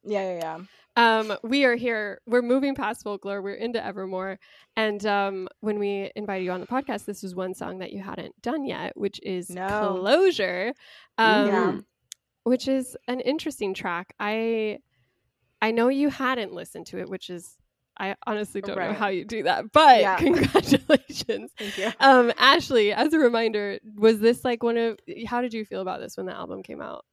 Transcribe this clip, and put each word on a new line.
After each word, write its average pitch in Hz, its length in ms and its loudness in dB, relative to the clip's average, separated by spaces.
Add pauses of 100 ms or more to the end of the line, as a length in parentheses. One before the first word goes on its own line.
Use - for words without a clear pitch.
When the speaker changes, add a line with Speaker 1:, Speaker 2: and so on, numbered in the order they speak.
Speaker 1:
Yeah, 190 320 -4
yeah, 160 200 -8 (400)
yeah. 226 220 4
Speaker 2:
um, 214 240 -4
we 269 200 2
are 240 120 4
here. 214 500 -4
We're 240 160 2
moving 269 340 0
past 220 280 -6
folklore. 202 380 -8
We're 196 140 -8
into 233 280 -6
Evermore. 190 540 -8 (380)
And, 208 300 -2
um, 196 420 0 (140)
when 208 180 -2
we 202 360 -4
invited 202 280 -6
you 180 80 -2
on 180 80 -4
the 175 80 -10
podcast, 254 380 -4
this 202 180 -10
was 185 120 -10
one 185 180 -6
song 185 260 -10
that 180 140 -10
you 196 80 -10
hadn't - 400 -12
done 269 240 -4
yet, - 320 -6
which 202 260 -6
is 180 260 -6
Speaker 1:
No. 190 520 -2
Speaker 2:
Closure, 220 720 0 (440)
um, 214 300 4
Speaker 3:
Mm-hmm. 196 300 2
Speaker 1:
Yeah. - 40 -10 (600)
Speaker 2:
which 254 240 0
is 262 300 -2 (100)
an 254 140 -4
interesting 277 520 -4
track. 180 460 -6
I, 220 600 -2 (840)
I 220 100 2
know 233 160 4
you 277 220 2
hadn't 254 420 -2
listened 170 360 -14
to 180 120 -12
it, 180 100 -10
which 185 200 -12
is, 175 260 -14 (420)
I 196 180 -6 (120)
honestly 208 320 -4
don't 196 160 -8
know 185 120 -2
Speaker 1:
Right. 208 100 -2
Speaker 2:
how 208 100 0
you 185 160 -2
do - 200 -6
that, 180 280 -2
but 277 300 10
Speaker 1:
Yeah. 190 160 2
Speaker 2:
<laughs> 170 100 2
congratulations. - 1300 2
Speaker 1:
Thank 208 200 -8
you. 202 240 -2
Speaker 2:
Um, 254 360 8
Ashley, 247 540 6
as 294 220 0
a 320 60 4
reminder, 220 600 2 (160)
was 214 240 4
this, 233 240 4
like, 240 200 -2
one 233 120 0
of, 233 240 -2 (280)
how 240 140 -2
did 240 120 -4
you 220 100 -6
feel 190 180 -8
about 185 200 -6
this - 160 -12
when 190 80 -8
the 185 100 -8
album 190 280 -10
came - 180 -14
out? - 320 -14